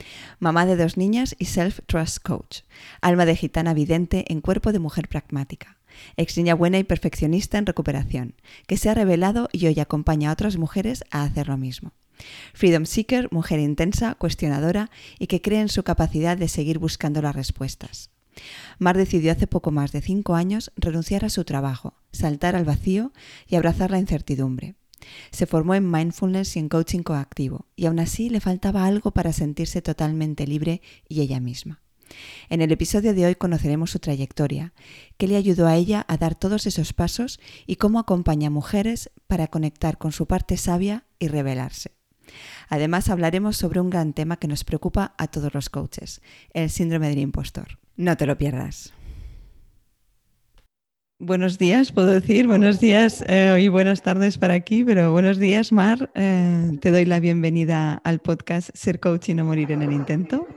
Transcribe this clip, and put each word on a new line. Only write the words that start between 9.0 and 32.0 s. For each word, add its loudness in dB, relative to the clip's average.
y 0
hoy 2
acompaña 0
a 0
otras -2
mujeres -4
a -4
hacer -4
lo -4
mismo. -10
Freedom 4
seeker, -2
mujer 0
intensa, 0
cuestionadora -2
y -6
que -2
cree 0
en 0
su -2
capacidad 0
de -2
seguir -2
buscando -4
las -2
respuestas. -10
Mar 2
decidió 2
hace 0
poco -2
más 0
de -6
cinco -2
años -2
renunciar -2
a -2
su -2
trabajo, -4
saltar -2
al 0
vacío -2
y 0
abrazar 2
la 0
incertidumbre. -4
Se -2
formó 2
en 0
mindfulness -2
y -4
en -4
coaching -2
coactivo, -6
y -2
aún 0
así -2
le -2
faltaba 0
algo 0
para 0
sentirse -4
totalmente -4
libre -4
y -2
ella -4
misma. -10